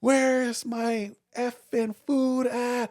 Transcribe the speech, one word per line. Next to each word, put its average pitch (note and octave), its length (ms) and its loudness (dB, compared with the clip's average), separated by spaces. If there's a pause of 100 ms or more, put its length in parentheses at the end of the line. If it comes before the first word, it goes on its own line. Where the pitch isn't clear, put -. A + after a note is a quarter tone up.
Where C4 420 4
is A#3+ 220 -4
my A3+ 480 -4 (240)
effing A#3+ 580 -4 (120)
food C4 400 2
at? B3 440 -2